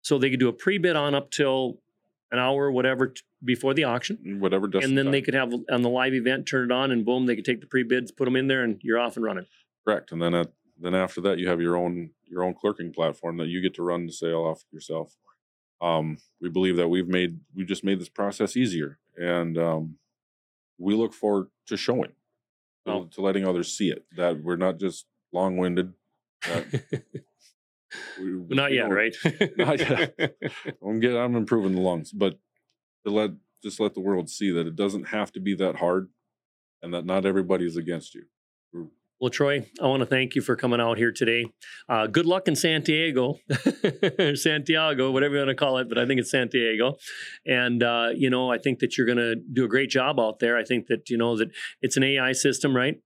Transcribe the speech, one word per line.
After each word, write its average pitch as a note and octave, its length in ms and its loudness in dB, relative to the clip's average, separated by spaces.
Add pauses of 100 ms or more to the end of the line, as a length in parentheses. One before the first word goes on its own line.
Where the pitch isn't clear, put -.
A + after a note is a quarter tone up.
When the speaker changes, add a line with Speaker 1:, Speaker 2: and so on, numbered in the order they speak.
Speaker 1:
So C#3+ 160 2
they C3+ 100 2
could B2+ 120 0
do A#2+ 80 6
a A#2 40 2
pre-bid F3+ 440 0
on D3 180 0
up C#3 160 -2
till C3 480 0 (540)
an B2 80 0
hour, C#3 320 2
whatever, B2+ 380 2
t-, - 120 -18 (220)
before B2+ 300 0
the D#3 100 2
auction. A#2+ 560 -4
Speaker 2:
Whatever F#2+ 260 2
Speaker 1:
And F#2+ 80 -4 (240)
then C#3 140 2
they C#3 80 2
Speaker 2:
destination. G#2+ 40 -10
Speaker 1:
could C#3 100 0
have, B2+ 180 0 (180)
on B2 120 2
the A#2+ 80 2
live B2+ 240 0
event, B2+ 320 0
turn B2 260 0
it - 20 4
on, C3+ 160 0
and A#2 140 0
boom, B2+ 220 0
they A#2+ 100 2
could G#2+ 80 -10
take A#2+ 160 -2
the - 80 -20
pre-bids, B2+ 420 0
put C3+ 160 -4
'em B2+ 80 0
in C3 140 2
there, C3 160 2
and G#2+ 180 -2
you're A#2 160 2
off A#2+ 180 -2
and A2+ 80 -4
running. F#2+ 220 -6 (400)
Speaker 2:
Correct. G#2 240 0
And E2 100 -6
then E2+ 140 2
at, E2+ 160 0 (260)
then F2+ 200 -2
after F#2 240 -2
that, F2+ 180 0
you F2+ 80 -2
have E2+ 140 0
your E2+ 160 2
own, F2 340 -4 (140)
your F2+ 180 -6
own F2+ 120 0
clerking F#2 380 -4
platform E2 440 -2
that E2 100 -4
you F2+ 160 -4
get F2+ 120 0
to F2 100 -6
run F2 220 -2
the E2 60 -10
sale E2 280 -2
off D#2+ 320 -2
yourself. D#2+ 440 -10 (640)
Um, D#2+ 380 0 (220)
we F2 80 -6
believe F#2 280 2
that E2+ 120 2
we've F2+ 180 2
made, F2+ 320 0 (160)
we F#2+ 100 -6
just F#2 200 -4
made G2 160 0
this E2+ 80 -12
process G2+ 480 -2
easier, F2 420 -2 (180)
and, F2 420 -2
um, D#2+ 400 -2 (800)
we G2 160 0
look A2 200 0
forward G2+ 340 0 (180)
to G#2+ 100 -6
showing, - 360 -2 (760)
to, G#2 60 -6
Speaker 1:
Oh. G2 200 -4
Speaker 2:
to - 80 -12
letting F#2+ 260 2
others F2 260 0
see F#2 180 0
it, - 140 -8 (120)
that E2+ 260 0
we're F2 140 -2
not F2+ 220 0
just F#2 280 -6 (260)
long-winded, F2+ 600 0 (500)
that E2+ 300 -4
Speaker 1:
<laughs> - 520 -8 (960)
Speaker 2:
we, F#2 160 -6
we F2+ 200 -4
Speaker 1:
Not C#3 160 2
yet, A#2+ 160 2
Speaker 2:
don't G2 40 2
Speaker 1:
right? A2 240 2 (200)
Speaker 2:
<laughs> - 200 0
Not D#3 220 2
yet. D3+ 400 0
Speaker 1:
<laughs> D#3 180 -2 (500)
Speaker 2:
I'm A2+ 140 0
getting, B2 180 4
I'm A#2+ 180 0
improving G#2 380 2
the F2+ 80 2
lungs, F2 300 0
but G2 260 0 (640)
to G#2 80 -2
let, G#2+ 180 2 (320)
just G2+ 180 -12
let G#2+ 140 0
the G2 60 -6
world F#2 300 0
see G2+ 200 -2
that E2+ 160 0
it D#2+ 100 -8
doesn't G2+ 320 -2
have G#2+ 240 -4
to F#2+ 80 -10
be G2 160 0
that F2 200 0
hard, F2+ 320 0 (720)
and F2 120 -8
that E2+ 100 -6
not F#2 220 0
everybody F#2 400 2
is D#2+ 100 -4
against E2 380 -6
you. - 100 -18 (480)
We're E2+ 140 -12 (340)
Speaker 1:
Well, B2 100 0
Troy, C#3 360 0 (140)
I D3 60 0
wanna C3 200 2
thank B2+ 280 0
you B2+ 80 0
for B2 140 0
coming A#2+ 240 0
out A#2 180 0
here A2+ 140 2
today. A#2 340 0 (420)
Uh, A2 180 2
good D#3+ 200 2
luck F#3 220 2
in D3 80 2
Santiago, D#3 840 2 (100)
<laughs> D3+ 840 0
Santiago, D3+ 760 2
whatever C#3 240 2
you C#3+ 60 2
wanna C3+ 140 0
call C3 240 2
it, B2 100 -2
but A2+ 100 0
I B2 80 2
think C3 140 2
it's G#2+ 100 -4
Santiago. A#2+ 640 2 (500)
And, B2 360 2
uh, A#2 320 2
you C3 160 2
know, B2+ 200 0
I A#2 80 0
think B2 220 -2
that - 180 -2
you're B2 80 2
gonna A#2+ 300 0
do C3 280 -2
a A#2 40 0
great B2+ 220 2
job C3+ 300 0
out A2 200 0
there. A#2+ 160 4
I A2+ 80 0
think B2 240 -2
that, A2+ 220 -2
you A#2+ 60 0
know, A#2 200 2
that G#2+ 140 0 (320)
it's B2+ 140 -2
an C3+ 60 2
A C#3 160 2
I C3 140 0
system, C3 440 0
right? C3 300 0